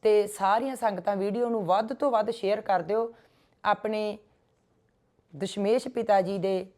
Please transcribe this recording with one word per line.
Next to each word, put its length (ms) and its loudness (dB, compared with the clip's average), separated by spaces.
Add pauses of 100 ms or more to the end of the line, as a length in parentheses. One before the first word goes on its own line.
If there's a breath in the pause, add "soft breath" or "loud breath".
ਤੇ 240 4
ਸਾਰੀਆਂ 500 0
ਸੰਗਤਾਂ 400 -2
ਵੀਡੀਓ 320 -2
ਨੂੰ 180 -2
ਵੱਧ 260 2
ਤੋਂ 180 0
ਵੱਧ 200 2
ਸ਼ੇਅਰ 300 -2
ਕਰ 220 0
ਦਿਓ। 300 -2 (520 soft breath)
ਆਪਣੇ 540 -2 (1160)
ਦਸ਼ਮੇਸ਼ 540 -2
ਪਿਤਾ 320 2
ਜੀ 180 -2
ਦੇ 280 -2 (120)